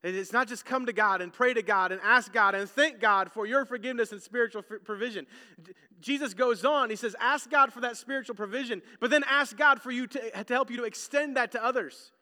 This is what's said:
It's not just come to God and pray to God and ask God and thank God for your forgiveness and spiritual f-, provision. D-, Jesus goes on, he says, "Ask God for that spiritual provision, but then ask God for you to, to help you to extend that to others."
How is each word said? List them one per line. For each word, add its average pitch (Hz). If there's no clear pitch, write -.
It's 185
not 233
just 233
come 254
to 240
God 196
and 175
pray 247
to 226
God 185
and 185
ask 220
God 202
and 196
thank 277
God 196
for 208
your 262
forgiveness 233
and 202
spiritual 220
f-, 214
provision. 202
D-, 185
Jesus 277
goes 233
on, 269
he 220
says, 220
"Ask 254
God 277
for 240
that 240
spiritual 247
provision, 214
but 226
then 285
ask 269
God 277
for 254
you 247
to, 220
to 247
help 254
you 240
to 240
extend 285
that 240
to 226
others." 233